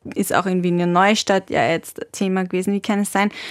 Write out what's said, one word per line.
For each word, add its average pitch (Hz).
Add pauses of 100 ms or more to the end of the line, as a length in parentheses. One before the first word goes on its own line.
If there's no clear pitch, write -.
(140)
ist -
auch -
in 185
Wiener 175
Neustadt 190
ja -
jetzt -
Thema 190
gewesen. 185
Wie 202
kann 202
es 202
sein, 202 (200)